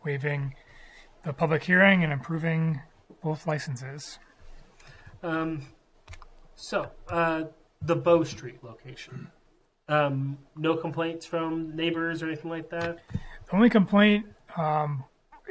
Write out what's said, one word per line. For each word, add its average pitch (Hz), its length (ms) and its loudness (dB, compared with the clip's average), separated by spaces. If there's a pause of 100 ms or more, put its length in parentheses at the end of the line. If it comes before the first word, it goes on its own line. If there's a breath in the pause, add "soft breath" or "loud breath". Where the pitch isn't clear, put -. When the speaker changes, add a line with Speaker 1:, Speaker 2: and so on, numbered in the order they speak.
Speaker 1:
waiving 143 500 -4 (720 soft breath)
the 151 80 -6
public 156 320 0
hearing 185 400 6
and 151 80 2
approving 160 680 -2 (400)
both 156 280 -4
licenses. 139 720 -6 (1040 soft breath)
Speaker 2:
Um, 160 440 -4 (880)
so, - 360 -6 (180)
uh, 165 360 0 (380)
the 156 140 2
Bow 165 280 6
Street - 380 -12
location. - 680 -16 (580)
Um, 139 500 0 (180)
no 160 200 0
complaints 165 500 -4
from 165 500 -4
neighbors 165 460 -2
or 160 60 -4
anything 160 220 -6
like 160 200 -8
that? 170 300 -6 (500 loud breath)
Speaker 1:
The 180 60 0
only 233 120 8
complaint, 208 580 4 (300)
um, 151 480 -2 (460)